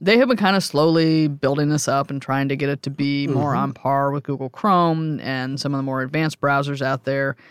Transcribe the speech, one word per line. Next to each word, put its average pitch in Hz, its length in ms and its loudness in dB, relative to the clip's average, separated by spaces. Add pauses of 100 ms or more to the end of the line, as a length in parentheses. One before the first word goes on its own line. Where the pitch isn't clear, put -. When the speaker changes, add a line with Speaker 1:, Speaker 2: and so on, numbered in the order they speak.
Speaker 1:
they 196 160 4
have 254 100 4
been 247 100 0
kinda 196 220 2
slowly 160 680 2
building 143 420 0
this 151 180 0
up 139 220 -2
and 139 100 -6
trying 135 300 -2
to 139 60 0
get 139 140 -2
it 143 120 -4
to - 80 -6
be 139 380 -2
more 139 240 0
Speaker 2:
Mm-hmm. 123 100 0
Speaker 1:
on 135 120 -4
par 139 380 0
with 143 120 -4
Google 135 260 -6
Chrome 165 720 2
and 131 380 -4
some 143 140 -2
of 139 40 -2
the 135 60 -2
more 131 180 -4
advanced 151 400 -2
browsers 139 400 0
out 135 240 -2
there. 135 300 -2 (160)